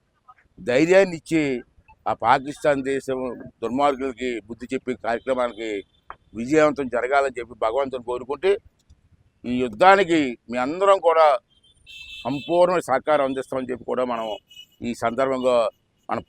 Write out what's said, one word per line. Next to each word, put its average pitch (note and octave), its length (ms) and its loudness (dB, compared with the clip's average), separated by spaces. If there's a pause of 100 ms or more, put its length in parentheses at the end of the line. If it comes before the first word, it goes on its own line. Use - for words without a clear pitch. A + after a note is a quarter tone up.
(600)
ధైర్యాన్ని E3 600 4
ఇచ్చి, D#3+ 240 0 (640)
ఆ G#2+ 80 -2 (100)
పాకిస్తాన్ C#3 600 2
దేశం C3 360 -4 (400)
దుర్మార్గులకి B2+ 720 -2 (160)
బుద్ధి A#2 200 -14
చెప్పే B2+ 280 -6 (100)
కార్యక్రమానికి A#2 680 -4 (680)
విజయవంతం C#3+ 520 2
జరగాలని B2+ 500 0
చెప్పి A#2 260 -12
భగవంతుని B2 460 -2
కోరుకుంటే, C3 420 -2 (920)
ఈ A#2+ 160 -4
యుద్ధానికి E3 600 4 (300)
మీ A#2+ 80 -4
అందరం F#3 420 2
కూడా E3 260 4 (1000)
సంపూర్ణ E3+ 540 2
సహకారం C#3+ 460 0
అందిస్తామని C3 460 -6
చెప్పి A#2 140 -10
కూడా B2 200 -2
మనం A#2 220 -4 (540)
ఈ A#2+ 140 -4
సందర్భంగా B2+ 600 0 (540)
మనం A2+ 200 -6